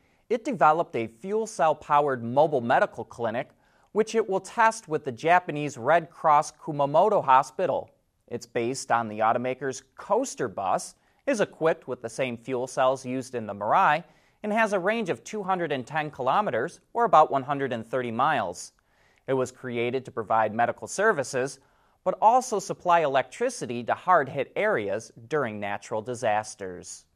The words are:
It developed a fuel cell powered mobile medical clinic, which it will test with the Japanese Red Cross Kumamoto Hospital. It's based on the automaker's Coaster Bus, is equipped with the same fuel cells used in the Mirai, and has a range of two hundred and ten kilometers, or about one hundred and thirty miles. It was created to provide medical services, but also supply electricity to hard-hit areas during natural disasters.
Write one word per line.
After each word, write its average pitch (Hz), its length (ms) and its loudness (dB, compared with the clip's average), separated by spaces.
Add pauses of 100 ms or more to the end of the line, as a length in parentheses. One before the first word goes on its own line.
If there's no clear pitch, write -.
(280)
It 226 160 -2
developed 165 520 2
a 139 100 -2
fuel 214 400 -6
cell 165 280 0
powered 147 500 0
mobile 139 360 2
medical 131 440 0
clinic, 117 460 -6 (420)
which 214 220 -2
it 226 140 0
will 190 120 -2
test 220 480 0
with 151 160 -4
the 135 80 -6
Japanese 147 680 0
Red 156 320 2
Cross 151 420 2
Kumamoto 160 720 2
Hospital. 135 640 2 (400)
It's 117 180 -10
based 123 440 -4
on 117 180 0
the 107 120 -8
automaker's 123 640 -2 (100)
Coaster 208 540 -2
Bus, 98 480 -4 (300)
is 254 140 0
equipped 160 480 -2
with 123 140 -8
the 113 80 -8
same 123 260 -4
fuel 123 300 -4
cells 131 400 0
used 127 280 -8
in 113 120 -6
the 101 80 -6
Mirai, 151 500 2 (380)
and 214 100 -4
has 214 220 0
a 202 40 0
range 208 300 -2
of 139 160 -4
two 214 180 -8
hundred 180 300 -2
and 127 140 -6
ten 151 240 -4
kilometers, 143 720 -2 (120)
or 233 120 2
about 156 260 6
one 135 140 0
hundred 139 280 -2
and 113 140 -6
thirty 123 240 -2
miles. 117 640 -2 (540)
It 135 80 0
was 127 160 0
created 120 540 -4
to 120 60 -14
provide 110 440 0
medical 120 320 0
services, 143 720 0 (460)
but 185 180 -2
also 233 380 4
supply 170 400 0
electricity 135 840 -2
to 117 100 -2
hard-hit 151 640 2
areas 117 560 -2 (160)
during 120 320 -2
natural 101 420 -6
disasters. 107 1040 -4 (120)